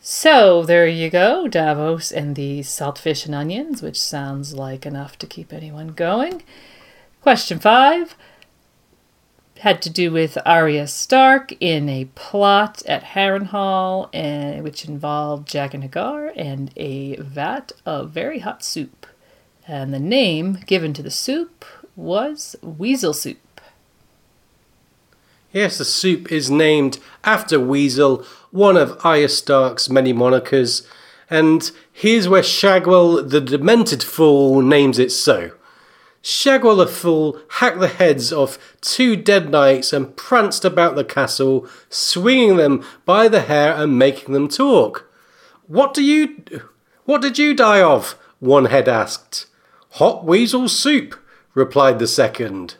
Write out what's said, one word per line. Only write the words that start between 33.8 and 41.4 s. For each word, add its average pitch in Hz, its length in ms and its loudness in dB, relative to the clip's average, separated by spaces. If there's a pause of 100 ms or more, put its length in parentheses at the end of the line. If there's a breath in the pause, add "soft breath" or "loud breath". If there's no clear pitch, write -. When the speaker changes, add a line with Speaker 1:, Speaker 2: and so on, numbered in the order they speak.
Speaker 2:
Fool 139 580 4
names 135 380 4
it 120 120 2
so. 90 400 -2 (720 soft breath)
Shagwell 247 560 2
the 175 100 4
Fool 156 520 -2 (100)
hacked 233 300 -2
the 180 80 0
heads 143 460 0
off 139 260 -2 (220 soft breath)
two 247 340 0
dead 185 340 0
knights 139 440 2
and 139 220 -4
pranced 214 500 -2
about 170 300 2
the 143 100 -4
castle, 135 600 -2 (220 loud breath)